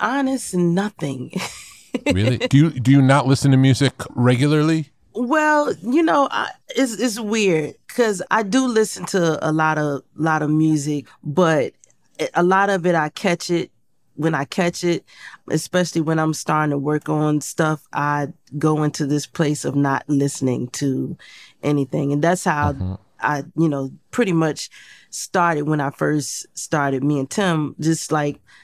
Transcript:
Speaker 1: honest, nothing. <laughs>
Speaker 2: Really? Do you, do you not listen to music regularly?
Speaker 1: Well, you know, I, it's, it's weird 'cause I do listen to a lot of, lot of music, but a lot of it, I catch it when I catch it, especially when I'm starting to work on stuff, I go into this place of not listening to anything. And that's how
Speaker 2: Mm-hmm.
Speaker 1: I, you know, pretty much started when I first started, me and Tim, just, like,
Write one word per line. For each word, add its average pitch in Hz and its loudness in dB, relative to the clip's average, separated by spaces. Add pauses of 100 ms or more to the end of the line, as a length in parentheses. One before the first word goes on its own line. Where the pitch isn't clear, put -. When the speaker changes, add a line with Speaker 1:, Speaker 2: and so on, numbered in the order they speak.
Speaker 1:
honest, 262 -2
nothing. 175 -2
<laughs> 185 -6 (680)
Speaker 2:
Really? 107 2
Do 233 2
you, 160 6
do 123 0
you 139 8
not 135 4
listen 139 4
to 135 6
music 135 4 (160)
regularly? 147 2 (220)
Speaker 1:
Well, 294 0
you 247 2
know, 311 2
I, 104 -4 (200)
it's, 240 0
it's 220 -2
weird 202 0 (120)
'cause 214 0 (100)
I 220 2
do 254 2
listen 220 -2
to 165 0
a 156 0
lot 156 2
of, 147 -2 (120)
lot 156 0
of 151 0
music, 151 0 (160)
but 151 2 (600)
a 170 2
lot 190 4
of 185 0
it, 175 2
I 151 0
catch - -2
it 170 -2 (440)
when 160 0
I 139 -2
catch 175 -2
it, 170 0 (460)
especially 170 -2
when 160 0
I'm 156 0
starting 151 -2
to 143 -2
work 147 -4
on 151 0
stuff, 156 -2
I 147 -2 (300)
go 156 2
into 147 -2
this 143 -2
place 151 -2
of 139 -4
not 139 0
listening 135 0
to 135 -4 (440)
anything. 143 -2
And 147 0
that's 180 0
how 147 0
Speaker 2:
Mm-hmm. 92 -6 (300)
Speaker 1:
I, 143 -2 (120)
you 160 2
know, 139 -4 (180)
pretty 196 0
much 160 -2 (400)
started 165 -2
when 156 0
I 135 -2
first 151 -4 (100)
started, 139 -2
me 147 0
and 135 -4
Tim, 165 -2
just, 156 -2
like, 147 -2 (220)